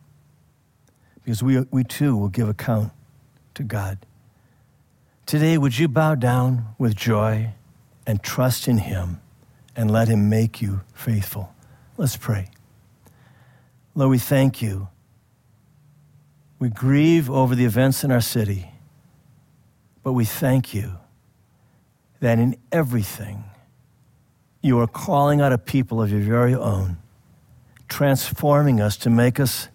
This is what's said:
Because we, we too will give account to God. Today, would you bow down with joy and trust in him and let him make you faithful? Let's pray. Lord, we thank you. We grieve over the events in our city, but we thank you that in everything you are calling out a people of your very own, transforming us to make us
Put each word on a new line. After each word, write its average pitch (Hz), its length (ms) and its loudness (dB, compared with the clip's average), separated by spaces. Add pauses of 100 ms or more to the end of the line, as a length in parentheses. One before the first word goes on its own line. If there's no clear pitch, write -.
(1200)
Because 117 180 -4
we, 131 180 2 (100)
we 131 140 0
too 139 320 0
will 101 120 0
give 107 200 -2
account 107 440 -2 (640)
to - 80 -10
God. 101 360 -8 (1300)
Today, 160 320 2
would 131 200 0
you 160 100 2
bow 127 260 2
down 123 640 0
with 113 180 0
joy 110 540 0 (560)
and 104 160 -2
trust 127 460 -2
in 117 100 4
him 90 420 -6 (560)
and 110 140 0
let 113 180 2
him 104 200 2
make 110 320 0
you 98 200 -4 (140)
faithful? 107 600 -6 (420)
Let's 151 200 -2
pray. 101 320 -6 (1500)
Lord, 135 160 2
we 127 80 4
thank 135 440 0
you. 98 260 -6 (1700)
We 127 120 -2
grieve 143 600 2
over 131 240 2
the 123 100 2
events 127 400 2
in 139 60 0
our 123 100 4
city, 101 500 -2 (1300)
but 131 100 -4
we 120 120 2
thank 131 480 0
you 101 220 -6 (1300)
that 117 180 2
in 120 180 0 (140)
everything 107 720 -4 (1160)
you 123 160 2
are 117 80 2
calling 147 540 0
out 139 120 2
a 123 60 2
people 120 420 -2
of 104 100 0
your 104 100 0
very 120 340 2
own, 92 420 -2 (920)
transforming 143 920 2
us 104 160 0
to - 140 -2
make 120 300 4
us - 340 -2